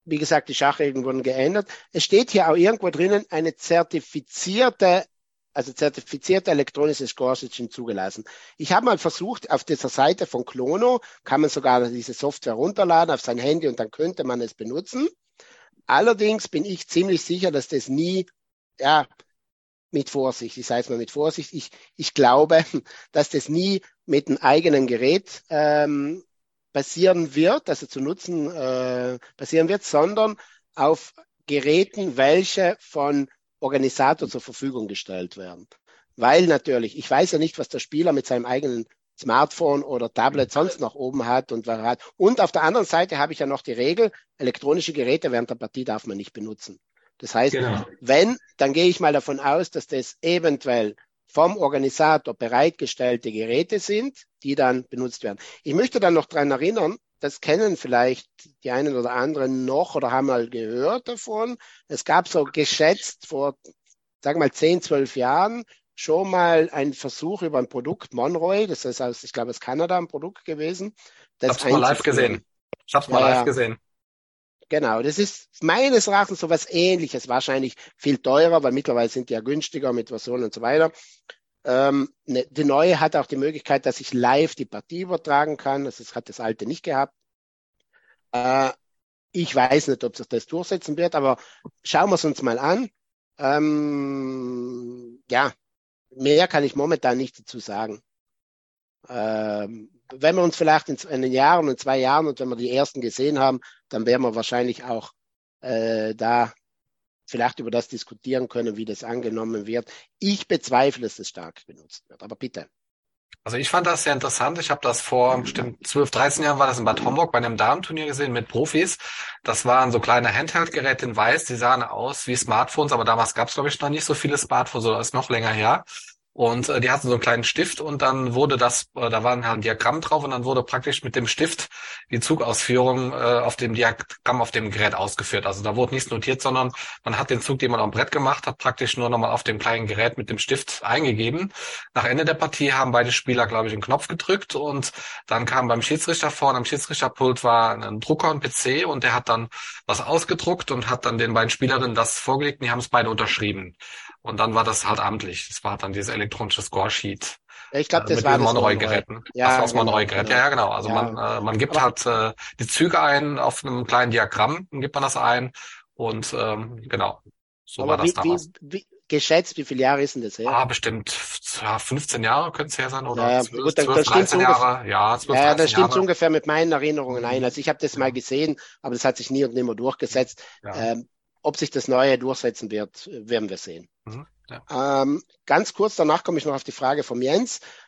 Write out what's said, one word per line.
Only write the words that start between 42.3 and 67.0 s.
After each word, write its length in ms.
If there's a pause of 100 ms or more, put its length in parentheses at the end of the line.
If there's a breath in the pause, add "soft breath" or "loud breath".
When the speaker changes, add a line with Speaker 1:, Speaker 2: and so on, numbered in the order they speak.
Speaker 1:
auf 120
der 100
anderen 240
Seite 320
habe 160
ich 60
ja 60
noch 140
die 120
Regel, 380 (280 loud breath)
elektronische 560
Geräte 360
während 200
der 60
Partie 280
darf 220
man 100
nicht 160
benutzen. 480 (380)
Das 160
heißt, 180
Speaker 2:
Genau. 320 (160)
Speaker 1:
wenn, 380 (180)
dann 160
gehe 140
ich 120
mal 140
davon 280
aus, 300
dass 160
das 360
eventuell 760 (320 soft breath)
vom 280
Organisator 800
bereitgestellte 1000
Geräte 460
sind, 400 (240)
die 120
dann 340
benutzt 340
werden. 160 (240 loud breath)
Ich 100
möchte 260
dann 140
noch 140
dran 240
erinnern, 480 (220)
das 200
kennen 380
vielleicht 500 (360)
die 60
einen 260
oder 160
anderen 520
noch 300
oder 160
haben 160
mal 240
gehört 580
davon. 480 (320 soft breath)
Es 160
gab 240
so 160
geschätzt 840
vor, 280 (640)
sag 140
mal, 160
zehn, 300
zwölf 340
Jahren 480 (300 soft breath)
schon 340
mal 420
einen 220
Versuch 480